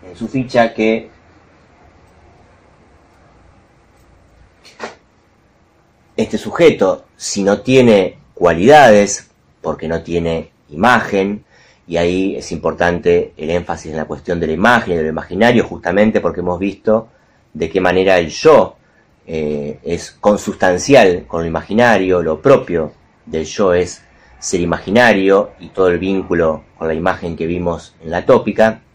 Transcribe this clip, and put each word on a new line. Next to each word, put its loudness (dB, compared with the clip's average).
en -20
su -10
ficha -2
que -2
este -6
sujeto, 2
si -8
no 2
tiene 4
cualidades, 4
porque -8
no -4
tiene -6
imagen, -2
y -6
ahí -2
es -14
importante -2
el -10
énfasis -6
en -8
la -6
cuestión -8
de -4
la -4
imagen 0
y -2
de -2
lo -4
imaginario, 0
justamente 0
porque -4
hemos -4
visto -2
de -6
qué -2
manera 2
el 0
yo, 2
eh, -6
es -8
consustancial 2
con -6
lo -4
imaginario, 0
lo -4
propio 0
del -6
yo -2
es -4
ser -6
imaginario, 2
y -20
todo 0
el 0
vínculo -2
con -8
la -4
imagen -6
que -8
vimos -6
en -12
la -6
tópica. 0